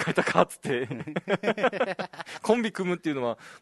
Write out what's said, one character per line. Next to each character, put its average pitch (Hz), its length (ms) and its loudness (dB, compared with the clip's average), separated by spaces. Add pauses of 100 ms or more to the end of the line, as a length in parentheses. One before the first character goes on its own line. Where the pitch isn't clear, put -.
え 160 60 0
た - 100 4
か」 - 180 4
っ - 60 6
つ - 80 -14
っ - 40 -20
て。 127 280 -2 (800)
<laughs> - 760 -4
コ 220 140 6
ン 240 60 0
ビ 220 100 0
組 185 180 -2
む 180 60 2
っ - 20 -8
て 165 100 -2
い 151 40 0
う 139 40 -2
の 127 80 -2
は、 117 120 0 (260)